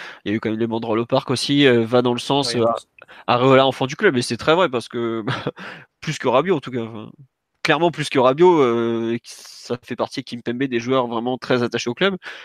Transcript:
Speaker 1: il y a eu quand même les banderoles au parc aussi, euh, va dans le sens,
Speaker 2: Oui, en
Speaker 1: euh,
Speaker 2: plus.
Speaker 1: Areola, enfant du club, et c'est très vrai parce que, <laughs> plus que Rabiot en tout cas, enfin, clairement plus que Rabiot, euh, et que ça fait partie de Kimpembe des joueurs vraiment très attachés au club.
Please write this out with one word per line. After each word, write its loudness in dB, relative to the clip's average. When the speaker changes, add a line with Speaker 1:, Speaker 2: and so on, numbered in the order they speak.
Speaker 1:
il -6
y 0
a 0
eu -4
quand -4
même -4
les 0
banderoles -2
au -2
parc -2
aussi, 2
euh, 4
va 2
dans 0
le -4
sens, -2
Speaker 2:
Oui, 0
en 4
Speaker 1:
euh, 2
Speaker 2:
plus. -6
Speaker 1:
Areola, 6
enfant -2
du -8
club, 2
et 2
c'est -4
très 2
vrai 2
parce -4
que, -6
<laughs> -10
plus -8
que -4
Rabiot 2
en -4
tout -12
cas, -6
enfin, -14
clairement 2
plus -6
que 0
Rabiot, 6
euh, 0
et -4
que -16
ça -10
fait -10
partie -6
de -20
Kimpembe -6
des -2
joueurs 0
vraiment -4
très 0
attachés -4
au -6
club. 0